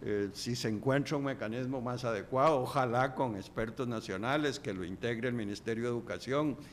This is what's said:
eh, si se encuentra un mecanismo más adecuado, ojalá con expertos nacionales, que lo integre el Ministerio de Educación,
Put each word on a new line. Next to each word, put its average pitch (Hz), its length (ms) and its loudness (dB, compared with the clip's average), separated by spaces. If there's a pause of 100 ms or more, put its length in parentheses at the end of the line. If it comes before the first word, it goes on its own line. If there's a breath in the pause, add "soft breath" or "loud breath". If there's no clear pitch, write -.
eh, 101 280 2
si 120 240 -4
se 123 120 -2
encuentra 135 480 2
un 139 80 0
mecanismo 127 560 -2
más 123 240 -4
adecuado, 131 580 4
ojalá 127 520 2
con 120 220 0
expertos 113 500 -4
nacionales, 123 720 0
que - 160 -4
lo 92 100 -4
integre 113 440 -2
el 123 60 0
Ministerio 113 500 -2
de 120 60 0
Educación, 120 680 -2 (160 loud breath)